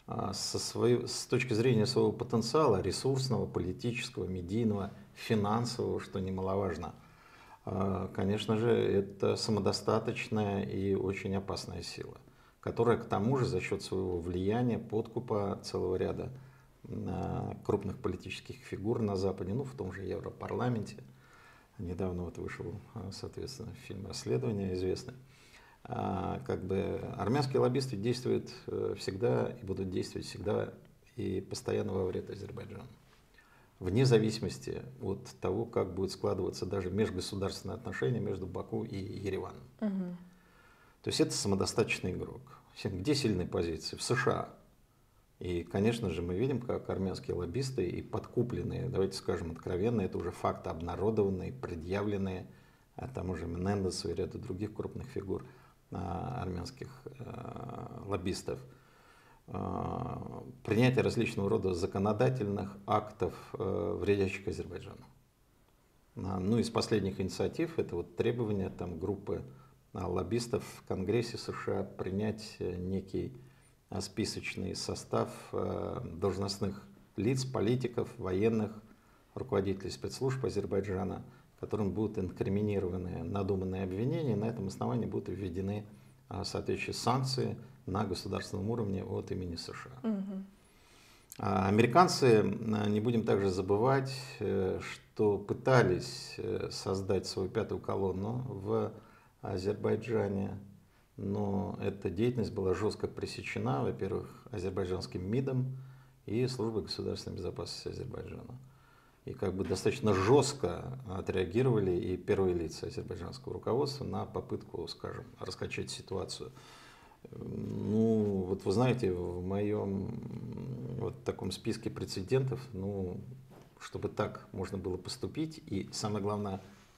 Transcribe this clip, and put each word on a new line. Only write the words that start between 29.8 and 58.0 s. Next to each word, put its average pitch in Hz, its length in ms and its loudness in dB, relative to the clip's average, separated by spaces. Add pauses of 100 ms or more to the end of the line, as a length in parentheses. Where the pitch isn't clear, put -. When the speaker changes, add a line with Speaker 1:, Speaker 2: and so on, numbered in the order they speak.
Speaker 1:
действовать 95 380 -2
всегда 104 460 -2 (440)
и 98 240 -2
постоянно 101 520 -2
во 95 120 2
вред 92 240 -2
Азербайджану, 95 580 -10 (920)
вне 98 260 4
зависимости 110 760 4 (200)
от 98 240 -4 (160)
того, 92 240 0
как 98 280 0
будут 95 180 0
складываться 95 540 -2
даже 92 240 -2
межгосударственные 95 840 -2
отношения 120 440 0
между 98 260 -2
Баку 98 380 -4
и 107 140 -6
Ереваном. 92 680 -4 (180)
Speaker 2:
Мгм. 190 360 -2 (840)
Speaker 1:
То - 80 -2
есть 104 120 2
это 156 100 6
самодостаточный 98 840 2
игрок. - 280 -6 (360)
Си-, 107 120 -4
где 95 260 2
сильные 92 320 2
позиции? 85 500 -2
В - 60 -6
С 123 120 2
Ш - 160 4
А. - 180 0 (880)
И, 87 240 0
конечно 104 460 2
же, 85 120 -2
мы 87 140 0
видим, 127 260 0
как - 280 -2
армянские 92 460 -2
лоббисты 90 500 -2
и 90 160 -2
подкупленные, - 840 -2
давайте 95 300 2
скажем 87 340 -2
откровенно, 92 500 0
это 92 160 0
уже 87 140 -2
факт - 360 -2
обнародованный, 90 840 2
предъявленные, 92 960 -2 (480)
а, - 140 -8
тому 90 260 -4
же 87 120 -6
Менендесу 92 640 0
и 85 40 -2
ряду 90 260 -2
других 95 340 -4
крупных 95 340 -6
фигур, 92 380 -4 (460)
а, 90 500 -4
армянских, 87 480 -6 (300)
э, - 880 -10